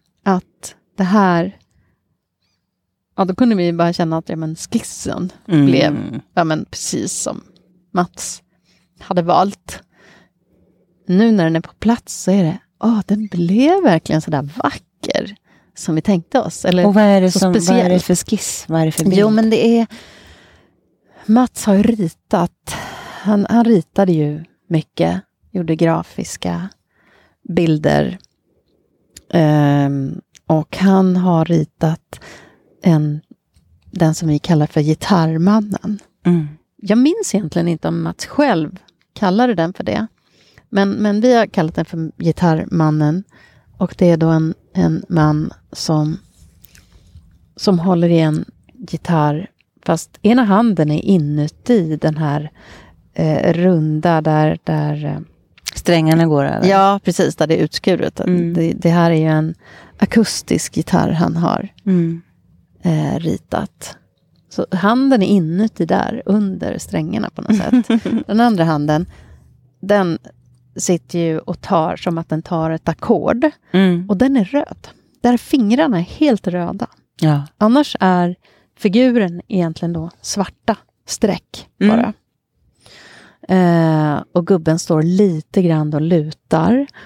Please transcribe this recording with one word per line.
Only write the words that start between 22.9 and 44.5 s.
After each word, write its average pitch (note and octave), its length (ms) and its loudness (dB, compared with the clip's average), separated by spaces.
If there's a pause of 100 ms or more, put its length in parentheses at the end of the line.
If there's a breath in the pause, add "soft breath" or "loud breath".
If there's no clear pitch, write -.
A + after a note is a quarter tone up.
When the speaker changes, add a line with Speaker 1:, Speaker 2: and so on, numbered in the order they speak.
Speaker 1:
han, G3+ 280 0
han A#3 160 4
ritade G3 460 2
ju D3+ 320 -2 (240)
mycket, E3+ 540 -2 (300)
gjorde E3 240 -4
grafiska E3+ 960 -4 (800)
bilder. D#3 680 0 (1160)
Ehm, C#3+ 880 2 (240)
och D#3+ 320 -2
han F#3+ 380 4
har F3+ 300 2
ritat - 760 -2 (640 loud breath)
en, D3+ 380 2 (720)
den D#3+ 240 0
som E3 120 -6
vi D3 120 0
kallar D3+ 280 0
för - 140 -2
Gitarrmannen. F#3 1160 0 (260)
Speaker 2:
Mm. E3+ 220 0 (300)
Speaker 1:
Jag G#3 200 -2
minns D#4+ 380 0
egentligen E3+ 320 -2
inte E3 200 -4
om E3 160 -4
Mats D#3+ 220 -8
själv F3+ 540 -2 (340)
kallade A3 420 0
den E3+ 180 -2
för - 100 -10
det. G#3+ 240 -4 (640 soft breath)
Men, G3 220 0
men G#3 300 -2
vi B3 140 4
har A3+ 100 2
kallat D#3+ 300 -4
den E3 100 -4
för D#3+ 260 -8 (120)
Gitarrmannen. D#3+ 1000 0 (540 soft breath)
Och - 200 -4
det F3+ 140 4
är E3 60 4
då D#3+ 100 0
en, D#3+ 260 0 (200)